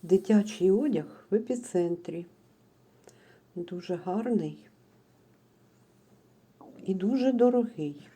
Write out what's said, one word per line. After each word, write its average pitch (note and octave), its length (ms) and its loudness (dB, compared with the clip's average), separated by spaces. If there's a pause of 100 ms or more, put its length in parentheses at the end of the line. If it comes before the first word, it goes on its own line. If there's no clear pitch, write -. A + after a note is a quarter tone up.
Дитячий F#3+ 680 2
одяг G#3 600 -2
в G3 40 0
епіцентрі. F3 880 -4 (1300)
Дуже F3 400 -8
гарний F#3 720 -4 (2250)
і F#3+ 80 -2
дуже B3 380 0
дорогий. A#3 840 2